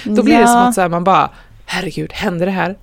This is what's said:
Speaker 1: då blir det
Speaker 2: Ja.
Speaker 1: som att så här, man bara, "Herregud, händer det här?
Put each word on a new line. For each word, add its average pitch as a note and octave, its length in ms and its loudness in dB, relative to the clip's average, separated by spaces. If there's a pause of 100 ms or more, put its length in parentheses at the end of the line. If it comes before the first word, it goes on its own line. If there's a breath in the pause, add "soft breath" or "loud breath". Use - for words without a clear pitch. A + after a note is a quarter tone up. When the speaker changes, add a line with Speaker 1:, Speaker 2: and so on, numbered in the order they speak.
Speaker 1:
då G#3+ 180 0
blir G#3+ 120 4
det A#3 60 6
Speaker 2:
Ja. A#3 60 6
Speaker 1:
som A#3+ 100 4
att A#3+ 180 2
så G3 60 -2
här, F3+ 80 0
man E3+ 160 -4
bara, F3+ 260 2 (360 soft breath)
"Herregud, F3 460 -8
händer F3+ 340 -4
det G3 60 -2
här? F#3 300 -4